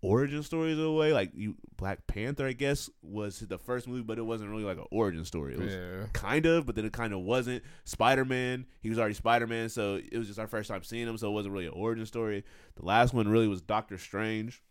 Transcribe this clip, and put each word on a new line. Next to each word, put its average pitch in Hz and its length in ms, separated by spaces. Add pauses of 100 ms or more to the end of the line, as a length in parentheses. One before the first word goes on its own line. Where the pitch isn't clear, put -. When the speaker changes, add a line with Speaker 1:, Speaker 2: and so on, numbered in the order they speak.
Speaker 1:
origin 139 420
stories 160 340
in 156 60
a 156 100
way, 156 180
like, 101 220
you, 104 220 (200)
Black 95 320
Panther, 135 400
I 131 60
guess, 139 360 (120)
was 101 380
the 92 180
first 123 300
movie, 123 160
but 110 140
it 117 40
wasn't 110 280
really 107 140
like 95 140
an - 140
origin 92 340
story. 69 300
It 73 40
was 98 140
Speaker 2:
Yeah. 92 400
Speaker 1:
kind 151 320
of, 165 200
but 117 100
then 107 100
it 107 80
kind 113 200
of 95 60
wasn't. 120 440 (200)
Spider-Man, 127 840 (160)
he 113 80
was 113 80
already 107 180
Spider-Man, 113 520
so 104 280 (140)
it - 80
was 113 100
just 101 120
our 110 80
first 107 220
time 98 140
seeing 117 240
him, 113 100
so 110 100
it 104 60
wasn't 101 200
really 92 140
an - 60
origin 110 320
story. 107 400 (320)
The - 80
last 117 280
one 113 140
really 110 220
was 92 120
Doctor 104 360
Strange 110 720